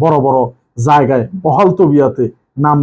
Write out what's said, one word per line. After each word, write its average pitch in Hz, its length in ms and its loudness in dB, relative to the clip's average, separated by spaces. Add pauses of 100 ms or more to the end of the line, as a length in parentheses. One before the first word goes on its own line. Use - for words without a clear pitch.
বড় 160 160 2
বড় 131 200 0 (460)
জায়গায় 135 400 2 (180)
বহাল 175 320 2
তবিয়াতে 143 500 0 (320)
নাম 147 260 0